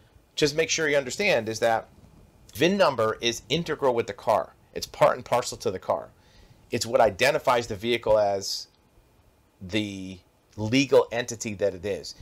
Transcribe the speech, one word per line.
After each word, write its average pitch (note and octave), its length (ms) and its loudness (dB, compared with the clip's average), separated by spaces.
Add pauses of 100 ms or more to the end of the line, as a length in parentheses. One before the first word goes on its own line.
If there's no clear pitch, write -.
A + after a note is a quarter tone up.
(360)
just D3 200 0
make D#3+ 140 -2
sure D#3+ 180 -2
you D3 100 2
understand C3 520 0
is - 100 -6
that A2+ 300 0 (640)
vin F3 240 2
number A#2+ 440 2
is A#2 280 -2
integral C#3 460 0
with A#2 100 0
the G#2 80 -8
car. - 400 0 (200)
It's - 140 -8
part D3+ 300 2
and B2 80 -12
parcel A#2+ 320 -2
to A2 140 -4
the F#2 80 -6
car. D2+ 300 -4 (600)
It's A2+ 160 -4
what B2 160 2
identifies B2 680 2
the A2 80 -6
vehicle A2 420 0
as G2+ 500 -2 (920)
the F#2+ 580 -6 (360)
legal B2+ 560 4
entity A#2 440 -6
that G2 180 0
it F#2 120 -10
is. F#2 360 -6